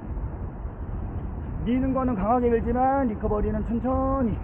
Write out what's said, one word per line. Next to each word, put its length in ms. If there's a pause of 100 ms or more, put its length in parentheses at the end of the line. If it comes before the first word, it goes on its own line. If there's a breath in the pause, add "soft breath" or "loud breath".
(1600)
미는 280
거는 220
강하게 360
밀지만 580
리커버리는 580
천천히. 760